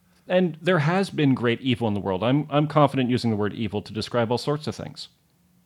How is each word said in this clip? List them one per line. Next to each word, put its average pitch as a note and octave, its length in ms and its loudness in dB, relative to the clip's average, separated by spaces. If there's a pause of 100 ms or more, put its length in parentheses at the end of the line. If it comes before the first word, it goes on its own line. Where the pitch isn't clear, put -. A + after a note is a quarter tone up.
(260)
And F3+ 340 0
there E3+ 200 2
has F3 300 0
been C#3+ 240 2
great A#2 260 0
evil A#2+ 260 0
in G#2 80 0
the G2+ 60 -2
world. F#2+ 240 -2
I'm, C#3+ 260 2
I'm D3 160 2
confident C#3 420 2
using A#2 220 0
the G#2+ 60 0
word G#2 180 -2
evil G#2 280 -4
to - 100 -18
describe A2+ 400 -2
all A#2+ 60 2
sorts D3 280 -4
of G#2+ 80 -6
things. - 340 -14 (580)